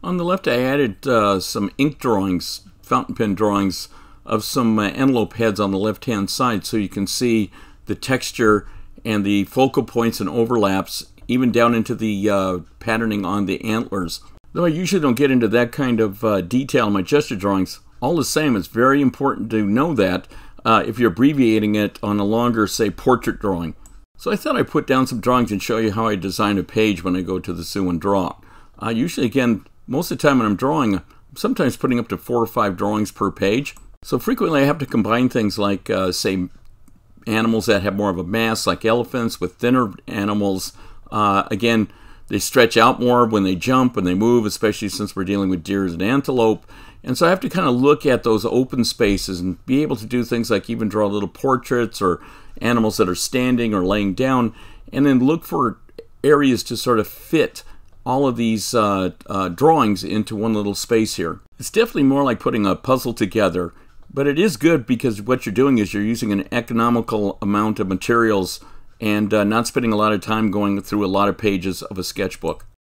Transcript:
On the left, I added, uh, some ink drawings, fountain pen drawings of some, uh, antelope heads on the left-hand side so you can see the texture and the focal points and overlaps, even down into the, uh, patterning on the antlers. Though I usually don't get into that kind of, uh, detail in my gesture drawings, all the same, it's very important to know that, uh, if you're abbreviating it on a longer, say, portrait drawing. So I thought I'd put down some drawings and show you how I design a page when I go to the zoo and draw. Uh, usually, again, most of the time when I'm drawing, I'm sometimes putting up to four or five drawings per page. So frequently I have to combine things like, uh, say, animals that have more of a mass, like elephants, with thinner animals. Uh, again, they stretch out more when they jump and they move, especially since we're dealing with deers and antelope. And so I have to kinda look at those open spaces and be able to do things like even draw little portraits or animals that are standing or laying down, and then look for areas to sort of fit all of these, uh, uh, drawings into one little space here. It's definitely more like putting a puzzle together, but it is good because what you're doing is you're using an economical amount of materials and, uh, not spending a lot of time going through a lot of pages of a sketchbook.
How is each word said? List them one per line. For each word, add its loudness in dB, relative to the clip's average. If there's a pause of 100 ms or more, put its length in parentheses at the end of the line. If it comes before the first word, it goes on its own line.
On -2
the -2
left, 0
I 2
added, 0
uh, 4
some -4
ink 0
drawings, 0 (200)
fountain -2
pen 0
drawings 0 (380)
of -2
some, 2
uh, 0
antelope 0
heads 0
on 0
the 0
left-hand -2
side -2
so -6
you -2
can -4
see 0 (340)
the -6
texture 0 (380)
and 0
the 2
focal 0
points -2
and -4
overlaps, 0 (220)
even 2
down 4
into -2
the, -2
uh, 0 (200)
patterning -2
on -2
the -4
antlers. -4 (320)
Though 0
I 4
usually 0
don't 2
get 2
into 4
that 2
kind -2
of, -2
uh, 0
detail 0
in 0
my 0
gesture 0
drawings, -2 (220)
all 0
the 0
same, 0
it's -4
very 2
important -2
to 0
know 0
that, 0 (380)
uh, 4
if -6
you're 4
abbreviating 2
it -2
on -2
a 0
longer, 2
say, 0
portrait 0
drawing. -4 (420)
So -4
I 0
thought -2
I'd 0
put -2
down 2
some -6
drawings 2
and -2
show -2
you 2
how -2
I 0
design -2
a 0
page 0
when -2
I -2
go -4
to -6
the -8
zoo -4
and -2
draw. 0 (480)
Uh, -4
usually, -2
again, 0 (240)
most -4
of -4
the -4
time -2
when -2
I'm -2
drawing, -2
I'm -8 (320)
sometimes -4
putting -4
up -8
to -8
four -4
or -2
five -4
drawings -4
per -2
page. -2 (280)
So -2
frequently 0
I 4
have 2
to -6
combine 0
things -2
like, -2
uh, 0
say, -2 (800)
animals 0
that 4
have -2
more 0
of -2
a -6
mass, -2
like -2
elephants, 0
with -6
thinner 0 (160)
animals. -2 (400)
Uh, 2
again, 0 (400)
they -2
stretch 4
out 6
more 4
when 2
they 2
jump 2
and 0
they 2
move, 4
especially -2
since -6
we're -4
dealing 0
with -2
deers -2
and -6
antelope. 0 (380)
And -4
so 4
I 6
have 2
to -4
kinda 0
look 4
at 2
those 2
open 0
spaces 0
and -6
be 2
able -2
to -12
do -2
things -2
like 0
even -2
draw 2
little -2
portraits -2
or 2 (400)
animals 2
that 2
are 0
standing 0
or 2
laying 0
down, 0 (400)
and 2
then 4
look 2
for -2 (440)
areas 4
to -8
sort 0
of -2
fit -2 (400)
all 0
of 0
these, -2
uh, 2 (160)
uh, -4
drawings 2
into -4
one -2
little -2
space 0
here. -4 (200)
It's -12
definitely 0
more 4
like 0
putting 0
a 2
puzzle -2
together, -2 (360)
but -2
it 0
is 2
good 2
because 0
what -2
you're -4
doing 4
is 0
you're -2
using -2
an -2
economical 0
amount 0
of -2
materials 0 (400)
and, 0
uh, 2
not 2
spending -2
a 0
lot 2
of -2
time 0
going 0
through -2
a 0
lot 2
of -4
pages -2
of -10
a -6
sketchbook. -6 (160)